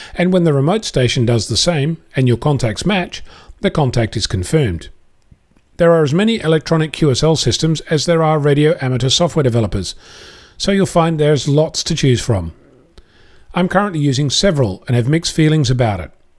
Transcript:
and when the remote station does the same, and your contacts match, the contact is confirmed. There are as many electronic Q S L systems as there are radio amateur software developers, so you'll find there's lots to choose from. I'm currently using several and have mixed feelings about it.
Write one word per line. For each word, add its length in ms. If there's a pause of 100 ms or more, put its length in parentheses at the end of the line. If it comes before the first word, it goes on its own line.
(140)
and 180
when 120
the 80
remote 320
station 420
does 220
the 80
same, 400 (180)
and 140
your 80
contacts 500
match, 380 (380)
the 80
contact 460
is 120
confirmed. 600 (880)
There 120
are 140
as 100
many 240
electronic 540
Q 180
S 140
L 100
systems 460 (100)
as 160
there 160
are 160
radio 420
amateur 280
software 340
developers, 540 (600)
so 140
you'll 160
find 320
there's 300
lots 340
to 140
choose 240
from. 320 (1000)
I'm 160
currently 300
using 320
several 560
and 80
have 140
mixed 260
feelings 340
about 300
it. 140 (260)